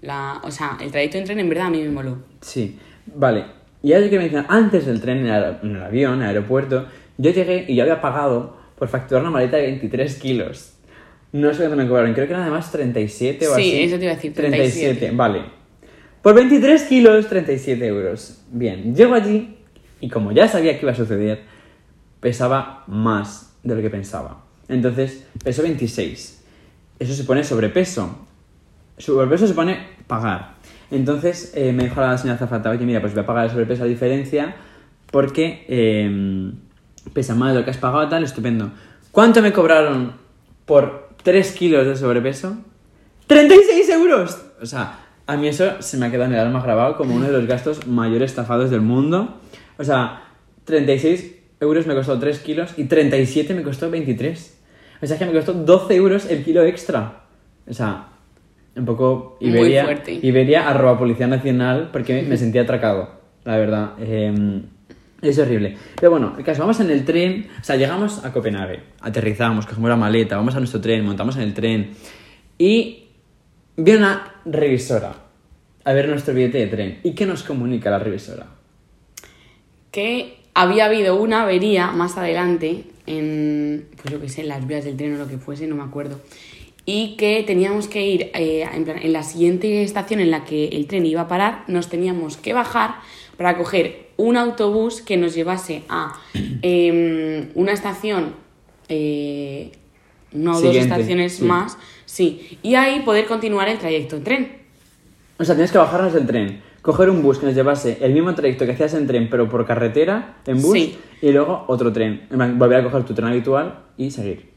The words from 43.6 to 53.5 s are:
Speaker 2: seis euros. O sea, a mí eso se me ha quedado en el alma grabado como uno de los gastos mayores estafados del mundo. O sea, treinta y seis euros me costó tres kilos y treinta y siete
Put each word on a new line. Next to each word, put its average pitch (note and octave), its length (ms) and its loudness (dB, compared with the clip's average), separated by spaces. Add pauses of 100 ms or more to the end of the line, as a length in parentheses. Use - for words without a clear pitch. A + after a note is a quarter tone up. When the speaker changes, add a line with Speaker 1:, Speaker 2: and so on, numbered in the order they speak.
Speaker 2:
seis E4+ 220 6
euros. E4 480 4 (240)
O A#2 40 -14
sea, A#2+ 320 -8 (280)
a D3 100 -4
mí D3 120 0
eso F3+ 340 0
se - 140 -8
me B2+ 100 0
ha A#2+ 40 -2
quedado B2 200 0
en B2 40 0
el A2+ 60 2
alma B2 220 0
grabado B2 340 2
como C3 180 -2
uno B2 120 0
de C#3+ 60 0
los B2 140 2
gastos B2+ 400 -4
mayores A#2+ 440 0
estafados B2 400 -2
del A#2+ 120 0
mundo. C#3+ 580 0 (380)
O C#3+ 60 -8
sea, C3 380 -2 (420)
treinta C#3+ 280 2
y C3+ 60 2
seis E3 360 0 (260)
euros D#3 260 0
me D3+ 80 -2
costó C3+ 240 -2
tres C#3+ 200 -2
kilos D#3+ 400 -6
y D3 60 -2
treinta C#3 340 2
y C3 80 2
siete D3+ 260 -2